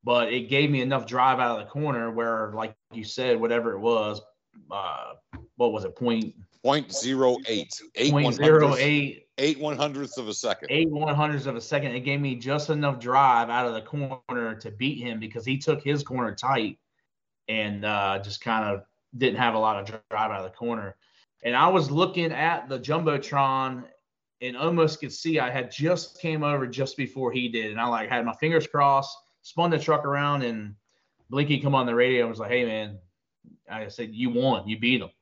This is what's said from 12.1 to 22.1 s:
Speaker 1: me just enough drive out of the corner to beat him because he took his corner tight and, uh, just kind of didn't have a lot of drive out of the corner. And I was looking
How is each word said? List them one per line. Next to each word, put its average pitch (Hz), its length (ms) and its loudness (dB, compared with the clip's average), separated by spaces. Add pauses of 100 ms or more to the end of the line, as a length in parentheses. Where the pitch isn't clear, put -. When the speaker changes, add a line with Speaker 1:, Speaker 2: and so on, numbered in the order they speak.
Speaker 1:
me 139 160 -2
just 139 340 -4
enough 147 300 0
drive 123 500 4
out 123 160 0
of 117 80 -2
the 110 80 -6
corner 127 760 -6
to 110 160 -14
beat 123 260 -4
him 120 240 -8
because 110 240 -10
he 135 120 -2
took 143 240 0
his 143 220 0
corner 120 320 -4
tight 120 420 -2 (720)
and, 104 380 -4
uh, 101 340 0
just 101 220 -12
kind 113 240 0
of 101 180 -4 (340)
didn't 120 220 0
have 120 140 2
a 110 40 0
lot 110 220 0
of 98 60 -10
drive 107 460 -6
out - 0 -
of 98 120 -6
the 92 60 -10
corner. 110 480 -8 (460)
And 120 120 0
I 151 140 6
was 165 200 4
looking 165 440 0